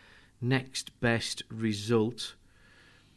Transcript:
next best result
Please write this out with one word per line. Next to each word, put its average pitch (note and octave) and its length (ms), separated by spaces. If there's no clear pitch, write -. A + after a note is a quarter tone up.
next - 600
best A#2 500
result A2 840